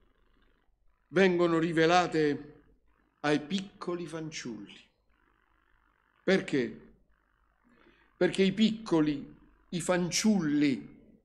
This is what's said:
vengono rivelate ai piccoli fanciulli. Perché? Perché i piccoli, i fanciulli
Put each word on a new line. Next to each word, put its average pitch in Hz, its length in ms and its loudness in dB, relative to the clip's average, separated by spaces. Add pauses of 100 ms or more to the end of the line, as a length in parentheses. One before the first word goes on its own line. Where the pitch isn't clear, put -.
(1120)
vengono 175 480 4
rivelate 160 1040 0 (600)
ai 147 180 0
piccoli 175 680 -8
fanciulli. 151 760 -12 (1400)
Perché? 156 600 -2 (1400)
Perché 180 260 2
i 190 80 4
piccoli, 160 840 0 (340)
i 180 100 -6
fanciulli 160 1200 0 (240)